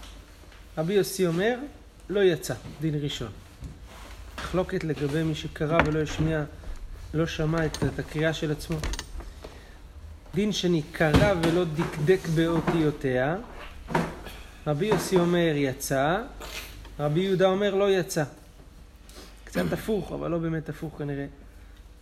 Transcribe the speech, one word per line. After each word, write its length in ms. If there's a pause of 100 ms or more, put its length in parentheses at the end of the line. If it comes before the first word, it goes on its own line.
(800)
רבי 140
יוסי 340
אומר, 320 (500)
"לא 120
יצא", 340 (260)
דין 220
ראשון. 300 (1040)
מחלוקת 460
לגבי 380
מי 120
שקרא 520
ולא 160
השמיע, 420 (680)
לא 120
שמע 400
את, 180
את 140
הקריאה 340
של 200
עצמו. 260 (1600)
דין 180
שני, 300 (100)
קרא 500
ולא 220
דקדק 720
באותיותיה. 1000 (1300)
רבי 200
יוסי 300
אומר, 400
"יצא", 680 (760)
רבי 220
יהודה 260
אומר, 280
"לא 160
יצא". 340 (1200)
קצת 280
הפוך, 400
אבל 180
לא 80
באמת 300
הפוך 300
כנראה. 280 (760)